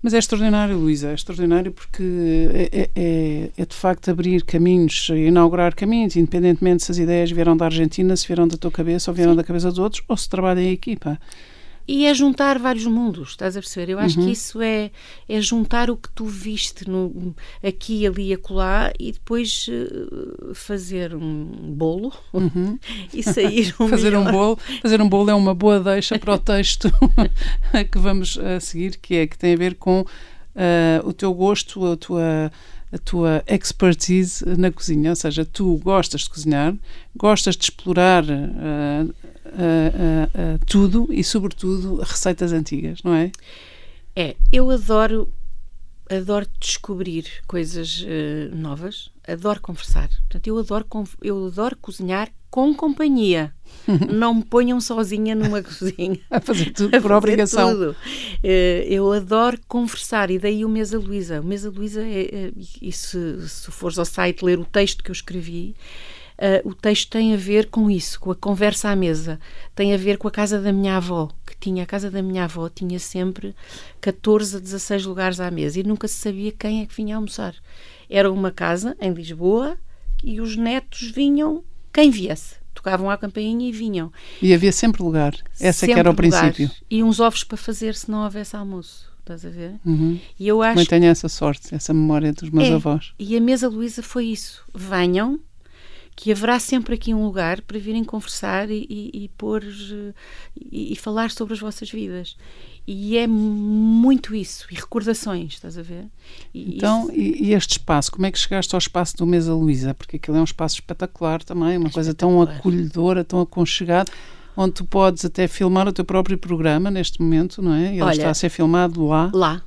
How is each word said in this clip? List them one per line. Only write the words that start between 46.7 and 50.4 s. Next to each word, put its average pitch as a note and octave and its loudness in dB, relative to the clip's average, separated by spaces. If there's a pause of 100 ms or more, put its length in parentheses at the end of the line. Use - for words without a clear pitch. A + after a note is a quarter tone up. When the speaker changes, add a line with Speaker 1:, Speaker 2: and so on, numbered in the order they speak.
Speaker 2:
coisas, E3+ -4
eh, D3+ -6
novas, D#3+ -10 (160)
adoro F#3+ -4
conversar. - 2
Portanto, - 2